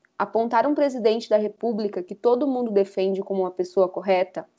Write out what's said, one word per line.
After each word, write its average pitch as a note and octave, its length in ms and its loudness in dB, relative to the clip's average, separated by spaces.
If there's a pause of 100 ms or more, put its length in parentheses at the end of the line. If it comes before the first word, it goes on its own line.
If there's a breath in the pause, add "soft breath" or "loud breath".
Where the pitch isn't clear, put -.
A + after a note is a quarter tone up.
(180)
"Apontar A3+ 480 0
um D4 80 0
presidente B3 540 0
da G#3+ 80 4
República G#3 640 -2
que F#3 120 -12
todo B3 320 2
mundo B3 240 -2
defende G3 500 0
como G3 220 -4
uma F#3 80 -2
pessoa F3+ 400 0
correta, F#3 580 -2 (100)